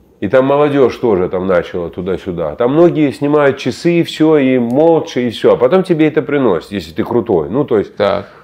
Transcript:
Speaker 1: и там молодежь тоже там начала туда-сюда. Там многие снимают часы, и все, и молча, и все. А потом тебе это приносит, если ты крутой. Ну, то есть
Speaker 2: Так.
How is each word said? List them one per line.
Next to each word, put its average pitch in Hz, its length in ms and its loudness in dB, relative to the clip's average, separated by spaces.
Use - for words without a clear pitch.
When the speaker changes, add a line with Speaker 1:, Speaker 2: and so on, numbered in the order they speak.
Speaker 1:
и 101 80 -4
там 131 180 2
молодежь 139 520 2
тоже 92 320 0
там 92 180 -4
начала 87 420 -2
туда-сюда. 85 680 -6
Там 123 180 0
многие 151 380 2
снимают 143 460 0
часы, 170 440 -2
и - 20 0
все, 156 340 2
и 131 220 2
молча, 147 600 0
и 123 80 -2
все. 110 240 2
А - 20 2
потом 180 280 2
тебе 156 240 2
это 151 140 -2
приносит, 135 520 -2
если 85 200 -8
ты 110 100 -4
крутой. 98 460 -2
Ну, 135 140 -2
то 123 160 -2
есть - 160 -6
Speaker 2:
Так. 98 320 -2